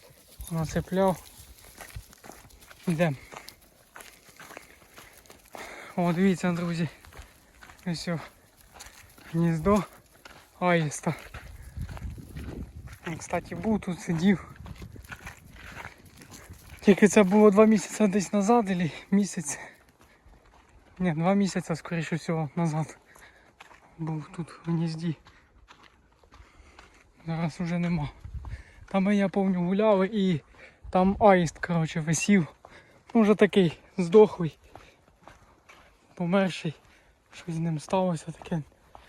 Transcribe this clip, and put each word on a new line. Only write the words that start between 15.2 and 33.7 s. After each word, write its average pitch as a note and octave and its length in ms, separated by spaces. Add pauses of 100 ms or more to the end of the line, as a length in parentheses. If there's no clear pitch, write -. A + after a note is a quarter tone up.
Тільки G#3 260
це G#3 160
було G#3 280
два G#3 140
місяці G#3+ 420
десь F#3+ 260
назад, G#3 380
або F3+ 120 (280)
місяць. G3 480 (1400)
Ні, F3+ 120
два E3 220
місяці, F#3 420
скоріше E3 400
всього, D#3+ 400
назад D#3+ 420 (1000)
був D#3 380
тут E3+ 160
в - 200
гнізді. E3 440 (2000)
Зараз E3 360
уже F3 180
нема. E3+ 300 (800)
Там, G3 220
я G3 180
пам'ятаю, F#3+ 360
гуляли, G3 480
і F#3+ 280 (480)
там F#3+ 300
аїст, F#3 380
коротше, E3 420
висів. E3 480 (640)
Ну, A#3 80
вже G#3 140
такий F#3+ 440 (180)